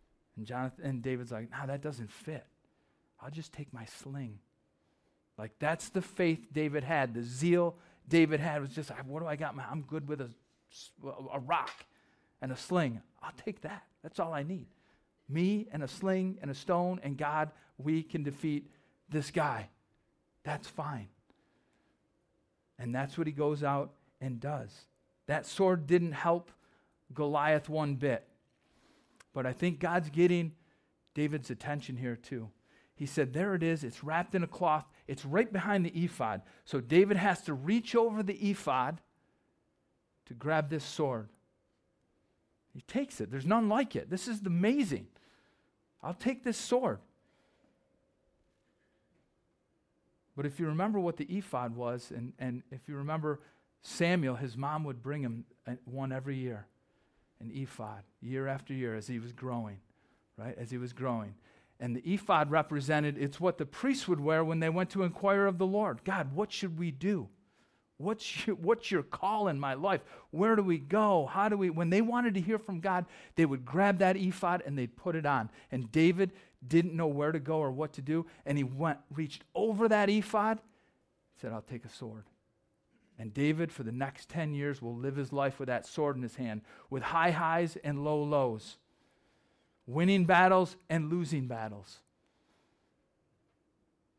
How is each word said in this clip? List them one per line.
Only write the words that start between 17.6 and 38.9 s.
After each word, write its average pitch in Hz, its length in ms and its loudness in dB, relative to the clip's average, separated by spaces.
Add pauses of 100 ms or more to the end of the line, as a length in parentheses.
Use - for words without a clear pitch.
we 156 260 0
can 156 200 -6
defeat 143 480 -4 (400)
this 147 200 -2
guy. 131 380 -2 (760)
That's 147 240 -8
fine." 143 420 -8 (1700)
And 123 160 -4
that's 135 240 -4
what 165 80 0
he 151 80 -4
goes 147 280 0
out 139 300 0 (300)
and 127 180 -6
does. 127 460 -8 (400)
That 143 180 0
sword 185 420 2
didn't 170 260 4
help 170 380 0 (640)
Goliath 147 560 2
one 151 280 -2
bit. 123 300 -2 (1080)
But 131 100 -4
I 127 80 -2
think 170 260 0
God's 165 300 0
getting 170 440 4 (600)
David's 147 380 -2
attention 135 480 -6
here 123 180 -4
too. 117 320 -10 (460)
He 143 120 -6
said, 139 260 0
"There 190 220 0
it 165 80 0
is. 165 220 0
It's - 180 -10
wrapped 160 320 -2
in 180 80 2
a 165 40 0
cloth. 156 380 2 (220)
It's 135 180 -8
right 185 260 2
behind 190 360 2
the 170 180 0
ephod." 110 380 -2 (220)
So 139 160 -2
David 180 360 6
has 185 260 2
to 151 120 -4
reach 208 400 0
over 226 280 4
the 196 120 -2
ephod 156 640 0 (1300)